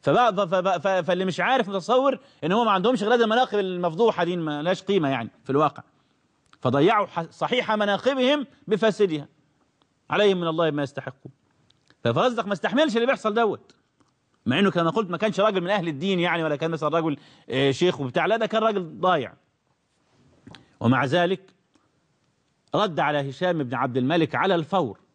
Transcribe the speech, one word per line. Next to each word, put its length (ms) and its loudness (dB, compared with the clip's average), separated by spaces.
فبع-، 300 4
ف-، 80 -4
ف-، 160 0
ف-، 320 0
ف-، 180 0
فاللي 200 0
مش 140 -4
عارف 300 0
متصور 500 0
إن 80 -2
هو 120 2
ما 80 2
عندهمش 320 2
غير 100 2
هذه 100 4
المناقب 360 2
المفضوحة 640 0
دي، 120 -2
ما 260 -4
لهاش 220 -2
قيمة 260 0
يعني 200 -4
في 60 -16
الواقع. 340 0
فضيعوا 460 2
ح-، 240 -8
صحيح 400 -2
مناقبهم 760 0
بفاسدها، 600 0
عليهم 320 2
من 60 -2
الله 240 0
ما 120 -2
يستحقون. 480 -12
ففرزدق 420 0
ما 80 -4
استحملش 420 0
اللي 120 2
بيحصل 260 -2
دوت، 420 -2
مع 140 0
إنه 120 4
كما 180 0
قلت 200 -2
ما 80 -6
كانش 220 -2
راجل 220 2
من 80 -6
أهل 180 0
الدين 320 -2
يعني، 240 0
ولا 120 0
كان 160 -4
مثلا 180 -2
راجل، 280 0
آه، 220 2
شيخ 300 0
وبتاع، 240 -2
لا، 120 2
ده 80 -2
كان 180 -2
راجل 360 -2
ضايع. 340 0
ومع 260 2
ذلك 480 -2
رد 240 0
على 300 0
هشام 340 -2
بن 120 -6
عبد 220 -2
الملك 380 0
على 200 2
الفور 440 -2